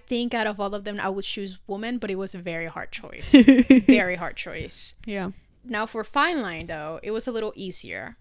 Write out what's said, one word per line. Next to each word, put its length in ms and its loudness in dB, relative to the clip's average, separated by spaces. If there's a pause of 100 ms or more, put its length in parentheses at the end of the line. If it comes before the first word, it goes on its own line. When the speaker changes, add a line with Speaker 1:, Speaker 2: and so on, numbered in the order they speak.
Speaker 1:
think 260 0
out 140 2
of 140 -2
all 160 -2
of 80 -8
them, 160 -4
I 80 0
would 160 -2
choose 420 -4
Woman, 320 -4
but 100 -4
it 60 -2
was 220 -4
a 20 -8
very 300 -4
hard 240 -8
choice. 400 -8
Speaker 2:
<laughs> 540 8
Speaker 1:
Very 280 6
hard 220 -6
choice. 580 -8 (100)
Speaker 2:
Yeah. 260 -4 (340)
Speaker 1:
Now 220 -2
for 180 -6
Fine 360 2
Line, 280 -6
though, 340 -6
it 80 -4
was 160 -2
a 60 -2
little 240 -2
easier. 640 -6